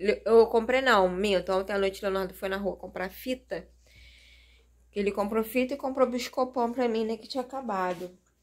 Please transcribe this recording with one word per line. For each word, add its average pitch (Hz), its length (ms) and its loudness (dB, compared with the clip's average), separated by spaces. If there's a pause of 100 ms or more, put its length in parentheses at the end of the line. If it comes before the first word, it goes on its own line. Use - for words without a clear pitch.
(240)
eu 226 240 8
comprei 240 320 2
não, 214 300 6
minto. 185 420 0
Ontem 190 220 -2
à 202 40 0
noite 196 240 -2
o - 20 -14
Leonardo 190 300 -2
foi - 140 -8
na 190 80 -4
rua 196 220 -4
comprar 185 320 -8
fita. 185 580 -8 (1200)
Que - 80 -10
ele 202 140 0
comprou 214 320 -2
fita 254 300 0
e 277 40 -6
comprou 262 320 0
biscopão 247 640 -2
pra 247 160 0
mim, 226 160 0
né, 220 140 -4
que - 100 -18
tinha 262 140 -6
acabado. 190 760 -4 (260)